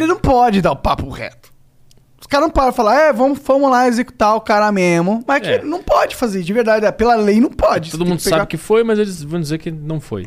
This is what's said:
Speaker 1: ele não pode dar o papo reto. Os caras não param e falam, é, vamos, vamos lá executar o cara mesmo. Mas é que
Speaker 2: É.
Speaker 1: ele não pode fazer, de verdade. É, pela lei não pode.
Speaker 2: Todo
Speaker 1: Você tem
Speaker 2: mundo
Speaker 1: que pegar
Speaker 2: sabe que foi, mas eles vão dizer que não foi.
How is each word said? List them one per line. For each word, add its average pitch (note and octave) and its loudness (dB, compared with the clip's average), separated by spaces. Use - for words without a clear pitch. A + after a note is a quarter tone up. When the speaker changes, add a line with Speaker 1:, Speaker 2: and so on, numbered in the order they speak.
Speaker 1:
ele - -2
não F4+ 0
pode A#3+ 2
dar D#3+ 0
o C3+ -4
papo D3 -4
reto. - -16
Os - -20
caras C#4+ 0
não D#4+ -2
param C4 2
e - -10
falam, A3 0
é, D4+ 4
vamos, C4 0
vamos C#4 2
lá B3+ 4
executar A#3 0
o A3 -2
cara G#3+ 0
mesmo. F3+ 0
Mas C#4 0
é D4 0
que G3+ -8
Speaker 2:
É. C3 0
Speaker 1:
ele - -4
não E4+ -6
pode - 0
fazer, G3 -4
de E3+ -6
verdade. A3 2
É, F#3 4
pela A#3+ 2
lei G#3+ 2
não D4+ 2
pode. E3 -2
Speaker 2:
Todo D#3+ -10
Speaker 1:
Você F3 0
tem F3 0
Speaker 2:
mundo E3+ -2
Speaker 1:
que - -8
pegar E3+ 0
Speaker 2:
sabe D3+ -2
que E3 -6
foi, A3 0
mas A3 0
eles F#3+ -4
vão D#3 -6
dizer D#3 -4
que E3 -8
não D#3 -8
foi. G2+ -10